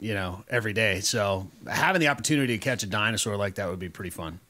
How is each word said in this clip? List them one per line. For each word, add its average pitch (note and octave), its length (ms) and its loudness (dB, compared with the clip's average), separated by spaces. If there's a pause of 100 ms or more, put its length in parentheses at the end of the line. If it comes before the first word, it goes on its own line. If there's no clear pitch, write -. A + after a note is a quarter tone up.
you G#2+ 140 -4
know, F#2+ 340 -4
every A2 240 0
day. G2+ 280 2
So G2 480 0 (200)
having F3 320 2
the D3 80 6
opportunity C3+ 480 2
to G2+ 60 -8
catch B2+ 200 0
a A2 40 -6
dinosaur G#2+ 500 0
like G2+ 200 -2
that G2 120 -2
would F2+ 120 -4
be F2+ 80 -6
pretty F2 220 -10
fun. E2+ 400 -10